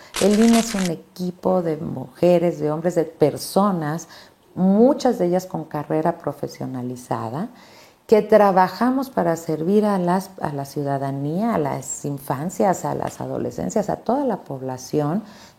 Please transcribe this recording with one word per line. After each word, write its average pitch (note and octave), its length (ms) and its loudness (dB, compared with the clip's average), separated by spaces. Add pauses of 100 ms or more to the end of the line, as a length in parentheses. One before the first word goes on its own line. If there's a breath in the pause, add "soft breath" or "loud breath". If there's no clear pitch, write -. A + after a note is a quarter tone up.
(220 loud breath)
El G#3 160 4
ine A#3 220 6
es A3 140 -4
un F#3 160 -2
equipo F3+ 720 -2
de D#3 160 -2
mujeres, E3 840 0
de D3+ 100 0
hombres, E3 240 -2
de E3 100 2
personas, D#3+ 1040 0 (460 loud breath)
muchas A3+ 640 4
de F3+ 80 2
ellas F#3 200 0
con D#3+ 180 -8
carrera D#3 540 -2
profesionalizada, B2+ 1300 -8 (580 loud breath)
que G#3 160 6
trabajamos G#3+ 880 4
para E3+ 240 0
servir E3 500 0
a G3+ 140 0
las, F3+ 320 0 (100)
a D3+ 120 -4
la C#3 120 -6
ciudadanía, C#3 920 -4
a - 20 0
las C3+ 460 -6
infancias, D3+ 800 -2
a C#3+ 100 -4
las - 260 -8
adolescencias, C3 720 -4
a D#3+ 60 -2
toda C#4 280 -2
la A3+ 200 -4
población C#3+ 800 -4 (340 loud breath)